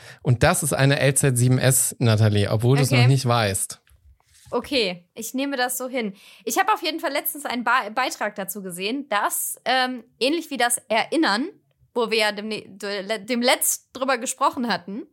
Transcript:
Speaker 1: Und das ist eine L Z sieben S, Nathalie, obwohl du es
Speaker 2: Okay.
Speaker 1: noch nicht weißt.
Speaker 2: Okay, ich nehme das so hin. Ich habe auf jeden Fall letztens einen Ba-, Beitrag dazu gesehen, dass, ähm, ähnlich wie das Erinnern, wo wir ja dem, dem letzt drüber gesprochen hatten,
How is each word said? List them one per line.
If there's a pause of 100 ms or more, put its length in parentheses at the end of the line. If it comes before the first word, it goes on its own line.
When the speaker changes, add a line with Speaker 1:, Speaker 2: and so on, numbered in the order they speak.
(220)
Speaker 1:
Und
das
ist
eine
L
Z
sieben
S,
Nathalie,
obwohl
du
es
Speaker 2:
Okay.
Speaker 1:
noch
nicht
weißt. (680)
Speaker 2:
Okay,
ich
nehme
das
so
hin. (320)
Ich
habe
auf
jeden
Fall
letztens
einen
Ba-,
Beitrag
dazu
gesehen,
dass,
ähm, (160)
ähnlich
wie
das (120)
Erinnern, (460)
wo
wir
ja
dem,
dem
letzt
drüber
gesprochen
hatten, (100)